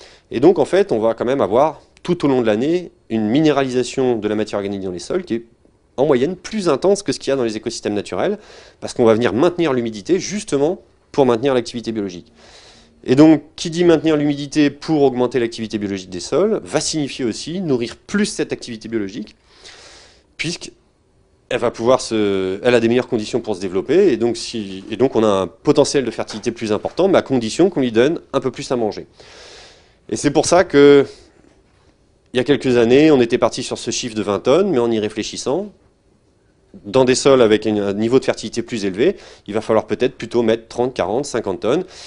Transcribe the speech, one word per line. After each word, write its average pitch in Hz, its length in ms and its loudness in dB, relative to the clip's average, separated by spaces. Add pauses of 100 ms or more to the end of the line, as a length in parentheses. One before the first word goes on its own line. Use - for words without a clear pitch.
(300)
et 113 120 -4
donc 165 180 6
en 135 60 2
fait, 196 260 0
on 113 80 0
va 110 140 0
quand 113 100 -6
même 131 160 0
avoir 127 420 2 (220)
tout 170 220 -2
au - 20 2
long 131 140 2
de 113 60 0
l'année 147 440 -2 (180)
une 110 200 -2
minéralisation 131 880 0
de 104 100 -6
la 107 80 -2
matière 107 220 -4
organique 98 240 -6
dans 95 100 -8
les 87 80 -10
sols 180 240 -6
qui 113 120 -4
est 117 100 -8 (500)
en 127 100 0
moyenne 151 300 2
plus 190 320 -6
intense 175 340 0
que 131 120 -4
ce - 60 -8
qu'il - 120 -6
y - 20 0
a 139 40 0
dans 123 80 -2
les 110 100 -4
écosystèmes 110 380 -6
naturels, 107 460 -4 (420)
parce 110 120 -12
qu'on 123 120 2
va 113 80 8
venir 110 180 2
maintenir 165 400 0
l'humidité 117 480 -2
justement 165 600 -4 (320)
pour 139 120 4
maintenir 123 280 2
l'activité 117 400 -4
biologique. 95 400 -8 (720)
Et 127 100 2
donc, 151 260 8 (140)
qui - 140 -8
dit 175 160 0
maintenir 156 320 4
l'humidité 147 520 0
pour 143 340 -2
augmenter 123 360 0
l'activité 113 380 -4
biologique 98 320 -6
des 92 100 -10
sols, 180 440 -2
va 143 180 -4
signifier 143 420 -6
aussi 135 380 -6
nourrir 123 340 -2
plus 208 300 -2
cette 156 260 -6
activité 120 380 -10
biologique, 110 480 -8 (960)
puisqu'elle - 1200 -12
va 110 140 -2
pouvoir 123 300 2
se, 98 600 -2
elle 123 140 4
a 120 40 4
des 113 80 2
meilleures 120 200 2
conditions 117 320 -4
pour 110 160 -6
se 87 60 -10
développer, 127 500 0
et 113 60 0
donc, 113 200 -2
si, 98 540 -10
et 110 60 -6
donc - 180 0
on 110 80 2
a 110 40 4
un 95 200 2
potentiel 139 580 0
de 110 60 -4
fertilité 110 400 -8
plus 107 200 -6
important, 156 360 -2
mais 165 100 4
à 104 60 4
condition 131 480 0
qu'on - 80 -4
lui 127 120 0
donne 131 280 2 (140)
un 135 60 -2
peu 127 120 -4
plus - 200 -12
à 135 40 0
manger. 98 320 -6 (1000)
Et 107 60 -4
c'est 147 140 -2
pour 143 160 2
ça 175 180 4
que, 143 440 6 (1300)
il 120 40 -2
y - 20 4
a 127 40 0
quelques 127 340 2
années, 127 320 6
on 143 100 6
était 117 200 2
parti 120 240 0
sur - 160 -8
ce - 100 -8
chiffre 110 240 -6
de 107 80 -4
vingt 98 180 -2
tonnes, 175 300 2
mais 151 80 0
en 120 140 0
y 113 80 0
réfléchissant, 117 720 -6 (1120)
dans 127 200 2
des 127 100 4
sols 135 260 4
avec 107 240 4
une, 107 140 0
un 101 140 -4
niveau 113 260 0
de - 60 0
fertilité 113 360 -4
plus 110 240 -6
élevé, 101 300 0 (320)
il 101 60 -10
va 107 80 -2
falloir 107 260 0
peut-être 123 280 -2
plutôt 117 260 -2
mettre 110 260 -2
trente, 127 260 -4
quarante, 104 320 -2
cinquante 98 360 -6
tonnes. 151 240 -2 (220)